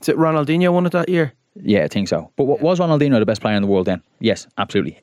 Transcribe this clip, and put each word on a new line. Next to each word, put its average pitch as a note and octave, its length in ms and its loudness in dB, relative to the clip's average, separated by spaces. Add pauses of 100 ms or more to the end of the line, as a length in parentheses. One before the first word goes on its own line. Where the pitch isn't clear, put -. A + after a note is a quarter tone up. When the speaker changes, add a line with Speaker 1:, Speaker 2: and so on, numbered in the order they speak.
Speaker 1:
Is - 80 -10
it C3+ 80 2
Ronaldinho D#3+ 560 0
won F3+ 140 0
it E3+ 60 -4
that F3 160 -2
year? E3+ 240 -2 (300)
Speaker 2:
Yeah, G2+ 220 2
I D2+ 40 -2
think G2 200 -4
so. D#2+ 280 -4
But C#3+ 80 2
wa-, C3+ 120 0
Speaker 1:
Yeah. - 60 -4
Speaker 2:
was E3+ 180 2
Ronaldinho D3 380 2
the G#2+ 80 0
best G#2+ 140 -2
player G#2+ 160 0
in G2+ 60 0
the G2+ 60 0
world F#2 180 2
then? F#2 160 -4 (180)
Yes, G#2+ 260 -2 (120)
absolutely. F#2+ 440 -2